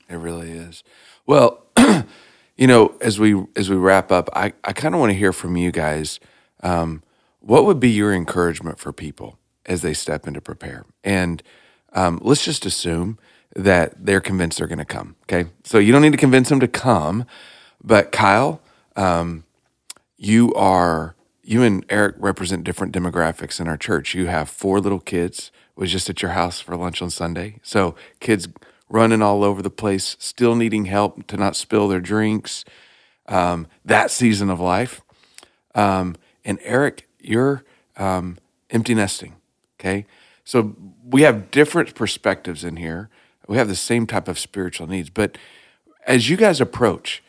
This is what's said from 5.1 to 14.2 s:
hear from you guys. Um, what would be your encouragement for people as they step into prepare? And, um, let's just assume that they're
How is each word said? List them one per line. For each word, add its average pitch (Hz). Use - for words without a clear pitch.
hear 95
from 87
you 87
guys. 78
Um, 82
what 117
would 185
be 120
your 104
encouragement 85
for 73
people -
as 87
they 80
step 76
into 73
prepare? 73
And, 90
um, 87
let's 135
just -
assume 87
that 92
they're 98